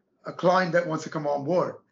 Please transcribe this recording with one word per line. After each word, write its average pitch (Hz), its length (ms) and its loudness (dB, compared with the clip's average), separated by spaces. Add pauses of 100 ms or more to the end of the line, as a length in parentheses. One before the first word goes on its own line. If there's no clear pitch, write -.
(240)
a 147 80 -10
client 180 400 2
that 170 140 2
wants 156 180 -4
to - 60 -10
come 151 160 -4
on 143 180 -2
board. 151 300 0 (180)